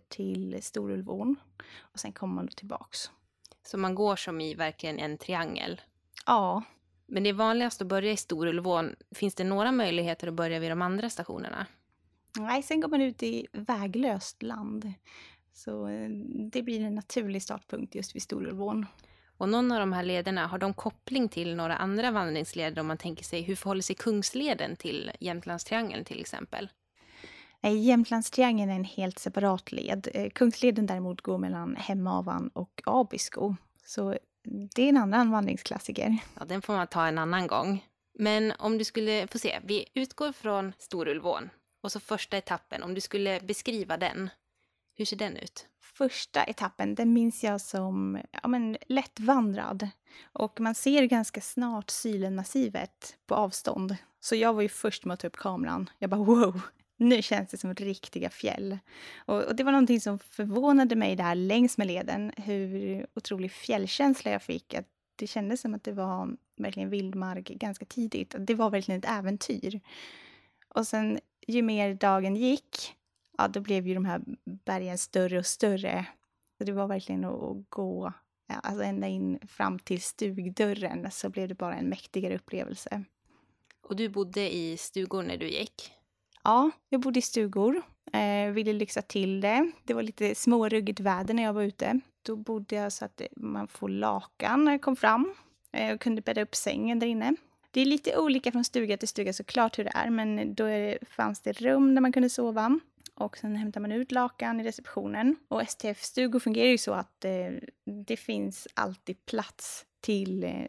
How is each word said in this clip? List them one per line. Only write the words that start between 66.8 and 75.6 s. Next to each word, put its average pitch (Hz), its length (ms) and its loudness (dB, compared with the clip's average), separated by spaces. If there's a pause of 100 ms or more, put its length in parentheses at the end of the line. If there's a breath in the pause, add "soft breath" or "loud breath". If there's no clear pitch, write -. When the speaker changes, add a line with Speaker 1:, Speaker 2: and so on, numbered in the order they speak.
Speaker 1:
vildmark 190 580 -4
ganska 202 380 -8
tidigt. - 540 -4
Det 196 160 0
var 220 140 4
verkligen 196 300 -2
ett - 100 -4
äventyr. 202 720 -4 (920 loud breath)
Och 226 180 0
sen 220 320 0 (280)
ju 240 140 4
mer 208 320 4
dagen 190 420 4
gick, - 580 0 (460)
ja, 202 80 6
då 202 120 -2
blev 196 280 0
ju 185 60 2
de 185 120 0
här 175 160 -2 (440)
bergen 185 320 -4
större 185 400 2
och 180 80 0
större. 190 600 0 (520)